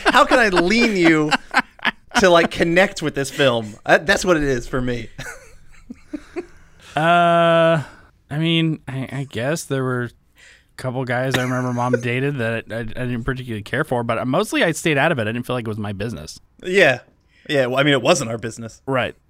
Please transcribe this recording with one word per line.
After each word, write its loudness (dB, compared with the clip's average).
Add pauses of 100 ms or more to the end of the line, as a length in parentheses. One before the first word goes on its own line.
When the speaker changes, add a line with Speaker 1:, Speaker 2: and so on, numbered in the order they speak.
Speaker 1:
how 6
can 2
I 4
lean 2
you 4 (880)
to, 6
like, 6
connect 2
with -4
this -4
film? 0 (100)
Uh, 4
that's 0
what 4
it 0
is -2
for -4
me. -6
<laughs> - (1800)
Speaker 2:
Uh, 4 (460)
I -6
mean, 0
I, -8
I -8
guess -6
there -4
were -2
a -8 (680)
couple -6
guys -2
I 0
remember -2
mom -2
<laughs> 0
dated -2
that -4
I, -8
I -8
didn't -6
particularly -6
care -4
for, -2
but -4
mostly 0
I 2
stayed -2
out 2
of -2
it. 0
I -2
didn't -6
feel -4
like -6
it -6
was -6
my -6
business. -10 (240)
Speaker 1:
Yeah. 2 (500)
Yeah, 2
well, -2
I 4
mean, 4
it 2
wasn't 0
our -6
business. -12
Speaker 2:
Right. -2 (140)